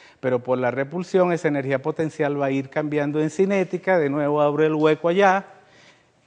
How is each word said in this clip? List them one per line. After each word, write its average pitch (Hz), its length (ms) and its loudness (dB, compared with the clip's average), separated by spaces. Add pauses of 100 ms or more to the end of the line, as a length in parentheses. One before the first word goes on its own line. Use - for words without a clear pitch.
(200)
pero 127 220 0
por 127 160 0
la 123 120 0
repulsión 175 640 0
esa 160 160 -2
energía 139 340 -2
potencial 147 580 -2
va 139 60 0
a 139 40 0
ir 135 200 -4
cambiando 147 500 -2
en 156 100 0
cinética, 190 680 0
de 143 100 2
nuevo 147 320 0
abro 147 240 2
el 156 100 2
hueco 156 340 2
allá 190 360 2 (840)